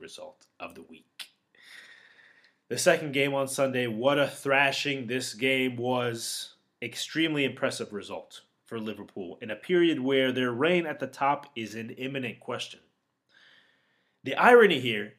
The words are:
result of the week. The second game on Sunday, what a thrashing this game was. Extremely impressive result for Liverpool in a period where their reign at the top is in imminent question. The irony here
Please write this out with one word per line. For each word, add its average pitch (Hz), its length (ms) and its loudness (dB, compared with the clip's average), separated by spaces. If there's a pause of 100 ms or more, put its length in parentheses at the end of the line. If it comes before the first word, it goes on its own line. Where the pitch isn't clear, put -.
result 87 460 -18 (120)
of 82 160 -14
the 82 80 -18
week. 80 240 -20 (1600)
The 123 80 -2
second 160 340 2
game 139 220 0
on 135 140 -2
Sunday, 127 380 0
what 123 320 0
a 139 80 4
thrashing 139 800 0
this 123 280 -4
game 131 420 0
was. 120 800 -4 (280)
Extremely 147 640 -2
impressive 127 480 -4
result 92 500 -12 (240)
for 117 120 -10
Liverpool 101 600 -10
in - 100 -10
a - 60 -8
period 170 440 2
where 131 320 2
their 127 200 0
reign 165 340 2
at 147 140 -8
the 135 60 -4
top 139 480 -2
is 110 200 -8
in 113 160 -10
imminent 127 500 -8
question. - 400 -10 (1400)
The 135 100 -6
irony 202 460 8
here 107 380 -2